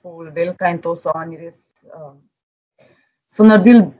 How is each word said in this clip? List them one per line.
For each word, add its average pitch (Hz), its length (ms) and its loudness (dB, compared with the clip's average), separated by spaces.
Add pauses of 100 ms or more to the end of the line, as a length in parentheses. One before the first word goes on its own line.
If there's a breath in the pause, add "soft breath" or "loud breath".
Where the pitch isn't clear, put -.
ful 165 320 -20
velika 175 400 -8
in 170 80 -10
to 170 160 -10
so 165 160 -8
oni 160 240 -16
res, 170 220 -20 (340)
um, 147 220 -20 (1200)
so 214 80 4
naredili 220 380 4 (160)